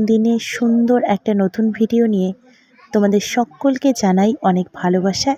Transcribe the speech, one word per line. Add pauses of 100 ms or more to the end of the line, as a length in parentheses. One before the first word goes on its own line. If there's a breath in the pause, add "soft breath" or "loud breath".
দিনে (140)
সুন্দর
একটা
নতুন
ভিডিও
নিয়ে (600 soft breath)
তোমাদের
সকলকে
জানাই (100)
অনেক
ভালোবাসা